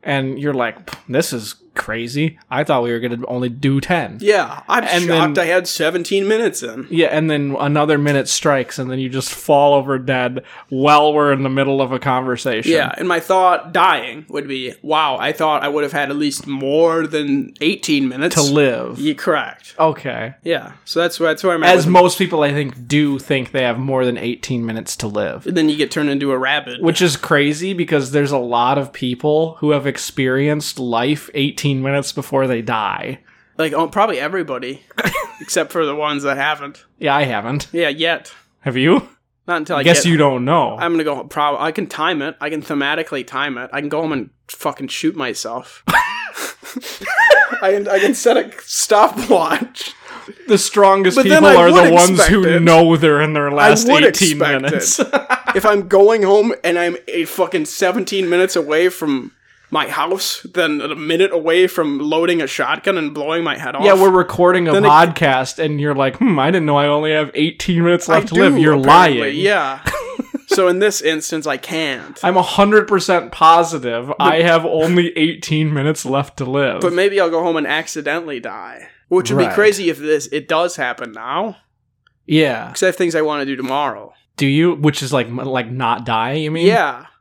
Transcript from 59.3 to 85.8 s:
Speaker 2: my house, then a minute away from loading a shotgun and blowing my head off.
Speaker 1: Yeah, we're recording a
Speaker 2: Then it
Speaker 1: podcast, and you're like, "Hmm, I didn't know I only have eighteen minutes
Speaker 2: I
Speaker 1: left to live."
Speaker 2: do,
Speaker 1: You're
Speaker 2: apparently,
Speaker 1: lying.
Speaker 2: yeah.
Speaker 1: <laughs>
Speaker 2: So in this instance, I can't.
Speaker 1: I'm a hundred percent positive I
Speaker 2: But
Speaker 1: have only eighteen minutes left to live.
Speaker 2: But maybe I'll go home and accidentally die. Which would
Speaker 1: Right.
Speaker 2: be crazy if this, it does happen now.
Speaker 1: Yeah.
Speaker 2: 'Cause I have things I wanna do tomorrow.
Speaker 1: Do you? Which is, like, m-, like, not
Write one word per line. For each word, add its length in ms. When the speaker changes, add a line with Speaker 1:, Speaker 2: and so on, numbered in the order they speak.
Speaker 2:
my 180
house, 540
then 400
a 140
minute 360
away 360
from 320
loading 420
a 60
shotgun 500
and 160
blowing 300
my 140
head 180
off. 100
Speaker 1:
Yeah, 80
we're 160
recording 580
a 40
Speaker 2:
Then 140
it 20
Speaker 1:
podcast, 760
and 160
you're 140
like, 240
"Hmm, 220
I 100
didn't 160
know 120
I 100
only 240
have 240
eighteen 480
minutes 260
Speaker 2:
I 60
Speaker 1:
left 140
to 60
live." 200
Speaker 2:
do, 60
Speaker 1:
You're 180
Speaker 2:
apparently, 400
Speaker 1:
lying. 180
Speaker 2:
yeah. 480
Speaker 1:
<laughs> 40
Speaker 2:
So 200
in 100
this 240
instance, 460
I 100
can't. 680
Speaker 1:
I'm 140
a 60
hundred 440
percent 440
positive 880
I 200
Speaker 2:
But 20
Speaker 1:
have 240
only 520
eighteen 560
minutes 320
left 320
to 80
live. 360
Speaker 2:
But 120
maybe 260
I'll 120
go 120
home 140
and 100
accidentally 720
die. 480
Which 240
would 60
Speaker 1:
Right. 120
Speaker 2:
be 60
crazy 360
if 80
this, 320
it 160
does 300
happen 340
now. 460
Speaker 1:
Yeah. 440
Speaker 2:
'Cause 140
I 40
have 80
things 200
I 60
wanna 240
do 100
tomorrow. 580
Speaker 1:
Do 100
you? 280
Which 280
is, 100
like, 140
m-, 100
like, 340
not 340